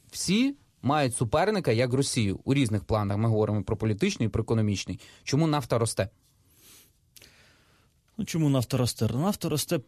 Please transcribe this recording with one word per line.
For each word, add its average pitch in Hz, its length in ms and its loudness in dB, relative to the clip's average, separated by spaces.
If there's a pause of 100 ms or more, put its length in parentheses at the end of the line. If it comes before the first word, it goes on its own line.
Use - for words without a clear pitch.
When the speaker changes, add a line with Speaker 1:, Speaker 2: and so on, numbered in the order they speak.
(100)
Speaker 1:
всі 247 440 0 (280)
мають 135 340 2
суперника, 160 560 2
як 120 200 2
Росію, 123 520 0
у 131 100 2
різних 110 300 0
планах. 104 320 0
Ми 110 120 0
говоримо 107 340 2
про 107 140 -4
політичний 113 500 -2
і 101 40 -2
про 113 120 -2
економічний. 104 580 -2 (240)
Чому 156 220 0
нафта 147 320 0
росте? 113 300 -2 (2000)
Speaker 2:
Ну, - 60 -4
чому 160 240 0
нафта 135 280 2
росте? 117 380 0
Нафта 170 340 -2
росте 151 400 -2